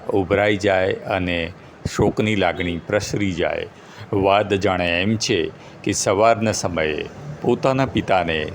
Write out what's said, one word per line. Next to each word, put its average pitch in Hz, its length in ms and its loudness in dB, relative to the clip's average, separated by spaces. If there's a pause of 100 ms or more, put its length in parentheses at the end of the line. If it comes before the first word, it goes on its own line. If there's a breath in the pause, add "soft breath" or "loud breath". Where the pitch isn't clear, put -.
ઉભરાઈ 101 480 2
જાય 95 360 2
અને 90 600 -4 (440 loud breath)
શોકની 107 400 2
લાગણી 87 500 0
પ્રસરી 101 460 -2
જાય. 80 340 -2 (460 loud breath)
વાત 101 420 4
જાણે 90 480 2
એમ 110 140 2
છે 90 340 0 (320 loud breath)
કે 101 100 -2
સવારના 107 600 2
સમયે 82 520 -2 (380)
પોતાના 131 440 2
પિતાને 82 680 0